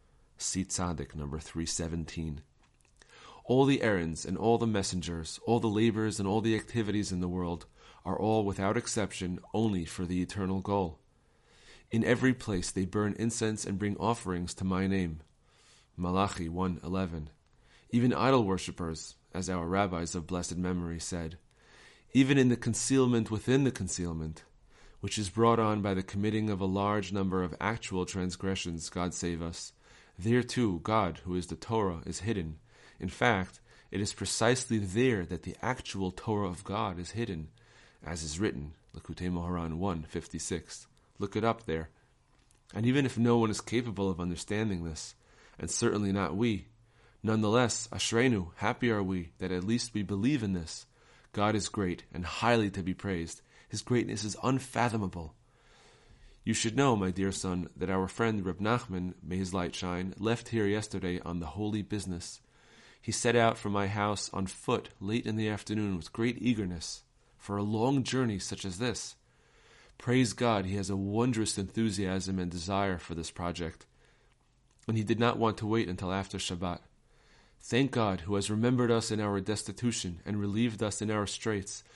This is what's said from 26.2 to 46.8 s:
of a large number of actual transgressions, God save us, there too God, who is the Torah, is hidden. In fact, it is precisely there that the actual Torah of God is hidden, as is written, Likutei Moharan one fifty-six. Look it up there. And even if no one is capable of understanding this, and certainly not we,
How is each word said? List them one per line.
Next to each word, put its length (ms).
of 100
a 60
large 480
number 300
of 180
actual 460
transgressions, 840
God 240
save 300
us, 320
there 240
too 400
God, 420
who 100
is 140
the 60
Torah, 520
is 140
hidden. 400
In 120
fact, 500
it 100
is 140
precisely 640
there 480
that 160
the 180
actual 500
Torah 380
of 160
God 340
is 120
hidden, 380
as 200
is 180
written, 320
Likutei 340
Moharan 460
one 280
fifty-six. 840
Look 180
it 80
up 220
there. 240
And 120
even 180
if 140
no 180
one 140
is 100
capable 480
of 100
understanding 640
this, 320
and 120
certainly 400
not 240
we, 340